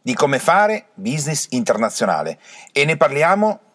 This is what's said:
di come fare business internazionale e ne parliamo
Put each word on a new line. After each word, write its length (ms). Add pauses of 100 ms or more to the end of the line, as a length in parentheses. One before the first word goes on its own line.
di 120
come 260
fare 540
business 580
internazionale 840 (360)
e 100
ne 140
parliamo 640 (140)